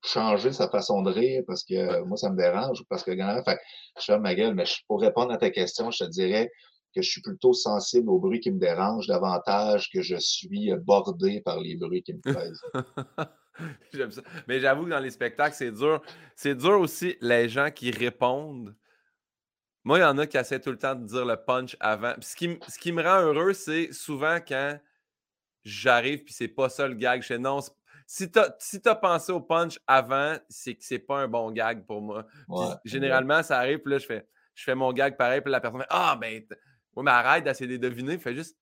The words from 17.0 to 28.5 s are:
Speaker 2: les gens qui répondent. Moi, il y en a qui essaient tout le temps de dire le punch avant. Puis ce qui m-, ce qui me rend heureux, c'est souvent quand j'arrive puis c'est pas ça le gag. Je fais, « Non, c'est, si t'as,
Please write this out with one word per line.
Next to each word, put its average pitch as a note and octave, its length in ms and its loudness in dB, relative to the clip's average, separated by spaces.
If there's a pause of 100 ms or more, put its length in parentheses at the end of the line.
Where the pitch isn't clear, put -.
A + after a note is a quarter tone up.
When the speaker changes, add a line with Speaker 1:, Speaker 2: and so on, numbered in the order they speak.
Speaker 2:
les A#2+ 280 4
gens C#3 220 0
qui B2 200 -6
répondent. B2 840 -4 (1120)
Moi, C#3+ 140 4
il F#3 40 8
y - 20 8
en C#3 140 4
a D3+ 80 2
qui D3 100 -4
essaient C3 240 -2
tout C3+ 100 -6
le B2 80 -6
temps C3+ 160 -2
de B2 120 -12
dire B2 180 -2
le A#2 120 0
punch B2+ 440 -4
avant. G#2+ 340 0
Puis A#2+ 100 -16
ce - 120 -14
qui - 80 -8
m-, E3+ 140 -4 (100)
ce - 100 -16
qui E3+ 140 -6
me E3+ 100 -2
rend F#3 200 6
heureux, E3 320 2
c'est D#3+ 380 -4
souvent D3+ 440 -2 (100)
quand C#3+ 320 -4 (840)
j'arrive A#2+ 600 2
puis - 100 -20
c'est A#2 140 -6
pas C3 200 0
ça C#3 200 -2
le B2+ 60 -6
gag. B2 280 0
Je - 60 -12
fais, « A#2+ 100 -4
Non, C3+ 220 -2
c'est, - 120 -14 (340)
si F#3+ 240 -10
t'as, G#3 280 4